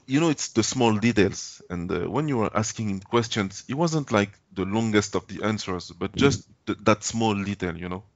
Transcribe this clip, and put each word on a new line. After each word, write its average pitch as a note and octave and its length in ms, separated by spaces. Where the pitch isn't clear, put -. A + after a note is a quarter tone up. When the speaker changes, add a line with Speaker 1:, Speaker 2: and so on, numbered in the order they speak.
Speaker 1:
you C3+ 140
know, E3 100
it's - 200
the A2 140
small A#2 340
details. G#2+ 720
And, F2 220
uh, E2+ 180
when C3+ 180
you C#3 100
were - 180
asking G#2+ 340
him F#2+ 120
questions, G#2 680
it A#2+ 80
wasn't, D#3 360
like, G2+ 200
the F#2 120
longest G#2 500
of - 120
the E2+ 160
answers, G2+ 480
but F#2 240
just C3+ 260
Speaker 2:
Mm-hmm. - 320
Speaker 1:
th-, - 120
that G#2+ 180
small A2+ 400
detail, F#2+ 340
you F2+ 120
know? F#2 140